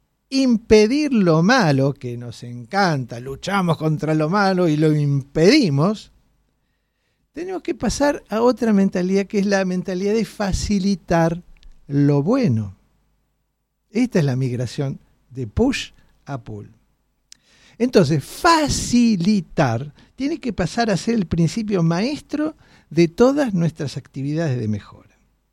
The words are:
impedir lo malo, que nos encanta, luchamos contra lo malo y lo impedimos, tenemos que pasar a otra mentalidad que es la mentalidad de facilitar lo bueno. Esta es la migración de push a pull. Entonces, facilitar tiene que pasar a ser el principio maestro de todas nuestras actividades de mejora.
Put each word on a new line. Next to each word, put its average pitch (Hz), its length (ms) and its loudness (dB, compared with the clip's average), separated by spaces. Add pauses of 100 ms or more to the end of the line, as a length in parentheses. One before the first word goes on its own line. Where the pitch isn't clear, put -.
(300)
impedir 262 840 2
lo 170 300 4
malo, 156 500 2
que 120 240 -10
nos 120 260 -14
encanta, 123 800 -4
luchamos 165 560 -2
contra 156 380 -2
lo 156 160 0
malo 190 360 2
y 151 120 2
lo 156 160 2
impedimos, 156 1160 2 (1200)
tenemos 359 300 -10
que - 120 -4
pasar 285 540 -2
a 214 120 -2
otra 226 320 2
mentalidad 190 540 0
que 202 120 -4
es 196 80 0
la 196 180 0
mentalidad 185 500 -4
de 226 100 0
facilitar 180 1160 -2 (440)
lo 143 360 2
bueno. 139 540 0 (1120)
Esta 240 300 0
es 147 40 2
la 127 120 0
migración 127 640 -4 (300)
de 123 180 -10
push - 420 -2 (340)
a 135 180 -10
pull. 107 280 -16 (1080)
Entonces, 175 440 2
facilitar 208 1700 0 (220)
tiene 277 240 -6
que 233 140 -8
pasar 226 380 -2
a 180 60 2
ser 226 200 -2
el 190 100 -2
principio 180 560 -2
maestro 277 720 -4 (340)
de 165 180 2
todas 254 460 2
nuestras 165 420 -4
actividades 143 640 -4
de 110 100 -4
mejora. - 500 -10 (340)